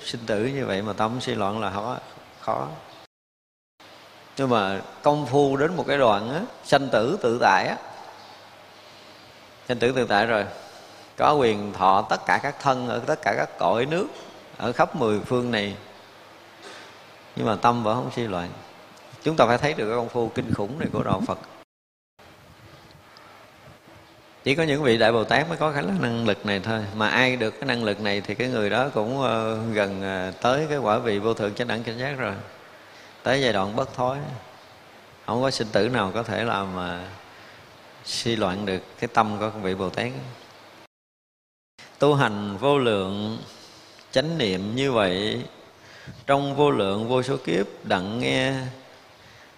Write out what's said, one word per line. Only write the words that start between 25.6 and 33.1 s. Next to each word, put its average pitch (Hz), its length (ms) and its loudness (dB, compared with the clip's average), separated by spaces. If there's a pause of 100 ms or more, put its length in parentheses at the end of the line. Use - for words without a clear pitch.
khả 143 80 -2
năng, 180 220 -2
năng 117 240 0
lực 104 200 0
này 101 180 0
thôi. 110 200 -2 (100)
Mà 107 140 0
ai 127 280 2
được 110 140 -2
cái - 140 -10
năng 120 200 -2
lực 104 160 0
này 101 200 -2
thì 101 140 -6
cái 120 140 -2
người 107 220 0
đó 127 240 0
cũng, 117 280 -2
ờ, 113 360 0 (140)
gần, 98 300 -2
ờ, 92 380 -4
tới 139 280 2
cái 147 100 -2
quả 110 200 2
vị 110 200 0
vô 110 160 0
thượng 104 200 -2
chánh 123 140 -4
đẳng 113 160 -4
chánh 117 140 -8
giác 135 200 -6
rồi. 107 160 -4 (880)